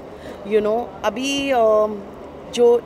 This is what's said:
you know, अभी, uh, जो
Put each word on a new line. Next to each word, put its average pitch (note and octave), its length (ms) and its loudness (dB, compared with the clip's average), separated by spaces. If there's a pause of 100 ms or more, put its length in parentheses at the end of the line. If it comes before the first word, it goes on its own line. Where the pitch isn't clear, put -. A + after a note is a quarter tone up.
(480)
you G#3+ 120 4
know, A3 240 0 (200)
अभी, C#4 460 -2
uh, G#3+ 460 4 (580)
जो A#3+ 320 6